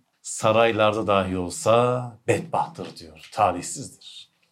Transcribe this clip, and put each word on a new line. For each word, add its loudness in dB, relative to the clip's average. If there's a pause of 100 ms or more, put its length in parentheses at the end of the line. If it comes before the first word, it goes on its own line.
(220)
saraylarda 2
dahi 2
olsa 0 (160)
bedbahttır -4
diyor, -20
talihsizdir. -4 (240)